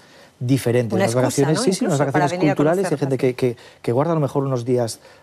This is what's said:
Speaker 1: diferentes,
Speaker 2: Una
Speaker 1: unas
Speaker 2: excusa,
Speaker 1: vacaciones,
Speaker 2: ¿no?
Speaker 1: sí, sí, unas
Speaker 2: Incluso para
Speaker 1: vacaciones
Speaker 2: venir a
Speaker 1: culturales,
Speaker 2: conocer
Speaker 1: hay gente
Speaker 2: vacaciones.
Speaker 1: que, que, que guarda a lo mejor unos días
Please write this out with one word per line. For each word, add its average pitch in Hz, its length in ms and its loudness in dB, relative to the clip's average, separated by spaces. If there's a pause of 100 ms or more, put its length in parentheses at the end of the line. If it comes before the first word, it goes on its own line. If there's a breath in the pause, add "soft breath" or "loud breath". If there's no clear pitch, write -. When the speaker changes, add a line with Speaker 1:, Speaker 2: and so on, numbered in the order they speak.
(380 loud breath)
Speaker 1:
diferentes, 123 560 0
Speaker 2:
Una - 120 2
Speaker 1:
unas 113 100 0
Speaker 2:
excusa, 127 60 2
Speaker 1:
vacaciones, 139 360 0
Speaker 2:
¿no? 233 60 -2
Speaker 1:
sí, - 80 2
sí, 254 140 -2
unas 165 100 0
Speaker 2:
Incluso 139 160 0
para 151 140 2
Speaker 1:
vacaciones 170 140 -2
Speaker 2:
venir 156 120 2
a - 40 -2
Speaker 1:
culturales, 156 280 2
Speaker 2:
conocer 175 100 -2
Speaker 1:
hay 139 60 -2
gente 135 160 0
Speaker 2:
vacaciones. 127 220 0
Speaker 1:
que, 120 180 -2
que, - 260 -20
que 123 120 -2
guarda 151 180 0
a 165 40 0
lo 160 60 0
mejor 139 220 -2
unos 131 220 -4
días 123 340 0 (220 loud breath)